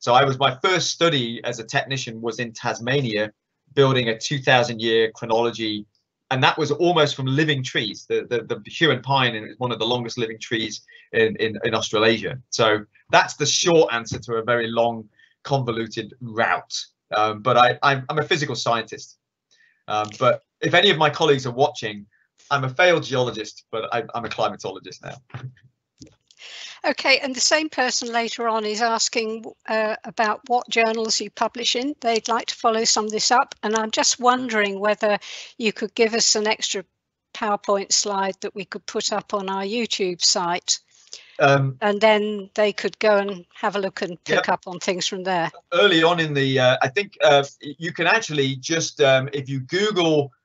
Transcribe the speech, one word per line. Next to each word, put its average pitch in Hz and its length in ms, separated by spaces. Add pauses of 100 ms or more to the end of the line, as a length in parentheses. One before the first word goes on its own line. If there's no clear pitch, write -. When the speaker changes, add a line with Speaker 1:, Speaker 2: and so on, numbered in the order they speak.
Speaker 1:
So 123 120
I 131 120
was, 131 140
my 135 240
first 185 280
study 127 540
as 120 160
a 110 40
technician 127 560
was 117 200
in 117 120
Tasmania, 117 800 (400)
building 131 360
a 110 100
two - 200
thousand 123 420
year 113 320
chronology. 113 760 (440)
And 131 120
that 156 160
was 143 120
almost 156 440
from 135 120
living 139 360
trees, 127 460
the, 110 200
the, 117 160
the 107 160 (100)
Huon 135 320
pine 131 340
is 110 220
one 123 120
of 113 80
the 110 80
longest 120 320
living 113 220
trees 110 400 (320)
in, 110 240
in, 107 280
in 113 100
Australasia. 107 640 (120)
So 107 340 (260)
that's 175 260
the 147 100
short 160 460
answer 113 260
to 117 180
a 113 60
very 120 240
long, 117 420 (360)
convoluted 113 760
route. 110 540 (400)
Um, 107 280
but 107 140
I, 120 260
I'm, 135 260
I'm 156 100
a 147 60
physical 143 320
scientist. - 640 (680)
Um, 107 220 (100)
but 123 240 (180)
if 160 140
any 196 160
of 170 60
my 151 140
colleagues 143 360
are 120 60
watching, 107 540 (440)
I'm 135 140
a 131 60
failed 165 340
geologist, 117 640
but 110 220
I, 117 100 (120)
I'm 117 100
a 110 40
climatologist 95 760
now. 87 120 (1700)
Speaker 2:
Okay, 277 340
and 262 140
the 247 60
same 311 300
person 254 420
later 233 340
on 220 200
is 214 160
asking, 226 640 (220)
uh, 220 360
about 214 440
what 240 200
journals 226 500
you 208 120
publish 233 460
in. 269 260
They'd 226 260
like 233 200
to - 60
follow 226 300
some 214 220
of 214 40
this 214 200
up, 254 320
and 214 120
I'm 220 160
just - 300
wondering 233 600
whether 208 380 (380)
you 220 160
could - 220
give 220 180
us 226 240
an 214 100
extra 214 380 (480)
PowerPoint 208 580
slide 196 520
that 202 120
we 190 120
could - 180
put - 300
up - 180
on 196 160
our 196 140
YouTube 196 600
site. 180 560 (600)
Speaker 1:
Um, 139 420
Speaker 2:
And 208 220
then 214 520
they 214 160
could - 280
go 214 180
and 196 380
have 202 220
a 202 40
look 196 220
and 175 220
pick 175 220
Speaker 1:
Yep. - 40
Speaker 2:
up 180 160
on 180 120
things 180 280
from 185 180
there. 175 260 (220)
Speaker 1:
Early 175 300
on 170 180
in 156 140
the, 135 240
uh, 127 240
I 135 60
think, 202 360
uh, 143 200 (160)
you 160 340
can 175 120
actually 151 500
just, 160 440
um, 135 320
if 135 160
you 139 120
Google, 170 720 (120)